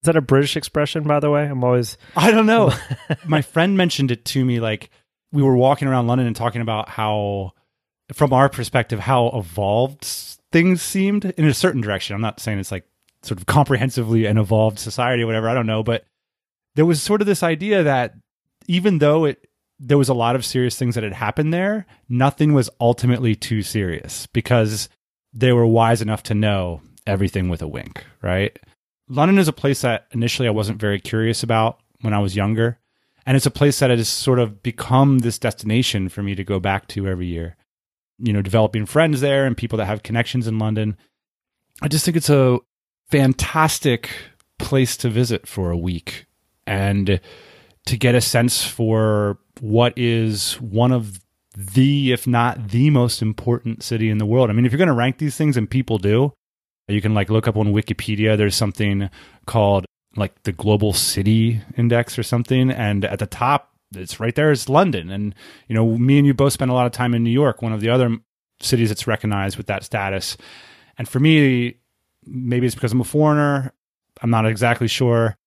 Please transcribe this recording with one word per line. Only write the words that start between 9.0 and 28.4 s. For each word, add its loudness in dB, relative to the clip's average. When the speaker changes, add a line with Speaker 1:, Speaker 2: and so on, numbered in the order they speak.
Speaker 2:
how 2
evolved -2
s-, -12
things 4
seemed -2
in 0
a 4
certain 0
direction. -4
I'm -6
not -4
saying -6
it's, -8
like, -8
sort -8
of -16
comprehensively 0
an 2
evolved 2
society -4
or -2
whatever, -2
I 0
don't 0
know, -2
but -2
there 4
was 2
sort 0
of 0
this 0
idea 0
that 0
even 0
though 4
it, -4
there 2
was 4
a 2
lot 0
of -4
serious -2
things -2
that -4
had -8
happened -2
there, -2
nothing 2
was 2
ultimately 0
too -4
serious -6
because -2
they 2
were 4
wise 4
enough -4
to -4
know -2
everything -2
with -4
a -8
wink, -12
right? -2